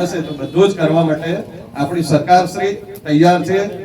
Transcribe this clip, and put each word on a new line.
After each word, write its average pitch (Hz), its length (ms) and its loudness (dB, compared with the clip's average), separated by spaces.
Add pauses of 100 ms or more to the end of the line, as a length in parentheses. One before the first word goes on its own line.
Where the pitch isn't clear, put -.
હશે 175 220 -4
તો 156 120 -8
બધું 143 340 2
જ 196 60 0
કરવા 165 300 2
માટે 160 260 -2 (440)
આપણી 160 300 -2
સરકાર 170 440 4
શ્રી - 240 -4 (320)
તૈયાર 170 400 4
છે. 185 140 0 (260)